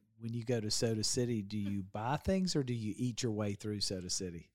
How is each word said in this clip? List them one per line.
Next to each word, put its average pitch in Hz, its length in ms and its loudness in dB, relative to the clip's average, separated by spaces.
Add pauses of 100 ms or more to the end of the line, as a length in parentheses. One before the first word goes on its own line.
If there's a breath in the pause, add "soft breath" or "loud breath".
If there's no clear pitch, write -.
(200)
when 117 140 -4
you 117 100 -4
go 120 160 2
to 107 100 -2
Soda 113 320 2
City, 120 400 2
do 101 160 -4
you 101 240 0
buy 110 360 -2
things 190 360 2
or 151 80 4
do 123 120 0
you 107 220 -2
eat 123 280 -2
your 113 80 2
way 104 220 0
through 104 260 -4
Soda 92 300 -2
City? 85 440 -4